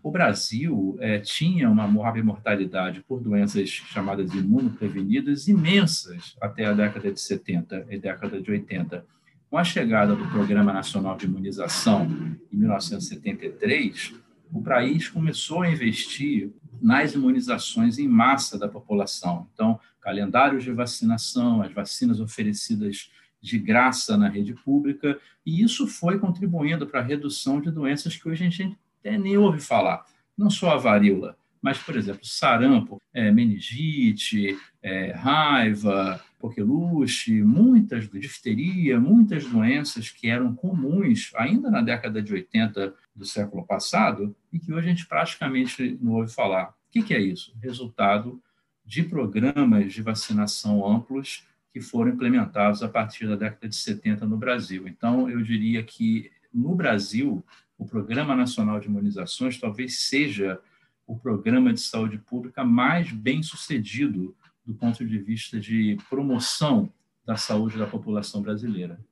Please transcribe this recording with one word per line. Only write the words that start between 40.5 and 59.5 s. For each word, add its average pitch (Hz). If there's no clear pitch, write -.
comuns 165
ainda 208
na 135
década 113
de 104
oitenta 98
do 101
século 104
passado 104
e 170
que 160
hoje 165
a -
gente 175
praticamente 131
não 117
ouve 113
falar. 95
O -
que 233
que 208
é 127
isso? 92
Resultado 117
de 127
programas 117
de 113
vacinação 104
amplos 131
que 120
foram 117
implementados 104
a 117
partir 110
da 107
década 107
de 104
setenta 107
no 110
Brasil. 95
Então, 123
eu 120
diria 113
que, 113
no 135
Brasil, 113
o 113
Programa 120
Nacional 107
de 104
Imunizações 101